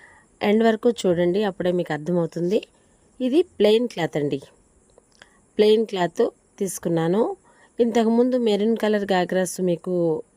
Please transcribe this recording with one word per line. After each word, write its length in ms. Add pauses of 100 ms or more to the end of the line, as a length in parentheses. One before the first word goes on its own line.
(420)
ఎండ్ 220
వరకు 260
చూడండి, 540
అప్పుడే 280
మీకు 200
అర్థమవుతుంది. 760 (540)
ఇది 220
ప్లెయిన్ 460
క్లాత్ 280
అండి, 240 (1200)
ప్లెయిన్ 280
క్లాత్ 420 (300)
తీసుకున్నాను. 760 (440)
ఇంతకుముందు 560
మెరూన్ 400
కలర్ 280
గాగ్రాస్ 560
మీకు 600 (140)